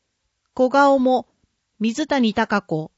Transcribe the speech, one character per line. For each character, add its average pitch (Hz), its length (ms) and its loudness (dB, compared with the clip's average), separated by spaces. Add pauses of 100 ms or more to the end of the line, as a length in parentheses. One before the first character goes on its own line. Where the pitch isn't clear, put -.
(540)
小 254 160 0
顔 277 300 4
も、 254 280 0 (520)
水 233 260 -4
谷 247 300 0
貴 220 260 -2
子。 156 360 -8